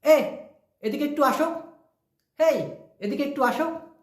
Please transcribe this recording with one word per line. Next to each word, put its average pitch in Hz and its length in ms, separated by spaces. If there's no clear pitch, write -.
এ, 294 340
এদিকে 240 240
একটু 285 180
আসো। 269 220
হেই, 311 220
এদিকে 220 240
একটু 277 200
আসো। 254 600